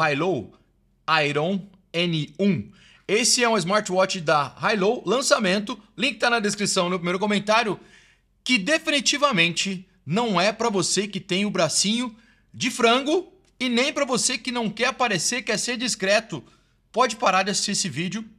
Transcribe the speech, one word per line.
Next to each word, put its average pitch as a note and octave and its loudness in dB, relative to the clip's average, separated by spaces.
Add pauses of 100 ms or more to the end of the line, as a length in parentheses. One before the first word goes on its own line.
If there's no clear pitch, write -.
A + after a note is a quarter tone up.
Hilo D3+ -2 (480)
Ion D#3 0 (340)
N E3 -2
um. F3 0 (360)
Esse A#3 2
é A#3 4
um A3+ 2
smartwatch F#3+ 2
da D3 0
Hilo, G#3 2
lançamento, A3 0 (200)
link C4 -2
tá B3 2
na A#3 2
descrição, G3+ 0
no F3+ -2
primeiro F3 -2
comentário, G#3 0 (640)
que B3 2
definitivamente A#3 0 (260)
não G3+ 0
é G#3+ 2
pra A#3 -2
você G3 -2
que G3+ -8
tem F#3+ -2
o G#3 -2
bracinho G3+ -2 (380)
de D3+ -4
frango C4+ 2 (300)
e B3+ -2
nem B3 0
pra C#4+ -2
você B3 -2
que - -8
não A#3+ -4
quer A#3 -2
aparecer, B3 -2
quer G#3+ -2
ser B3 -4
discreto. G#3 -2 (480)
Pode A3+ 0
parar F#3+ 2
de F#3+ -2
assistir G3 -2
esse F#3+ -4
vídeo F3 -6 (140)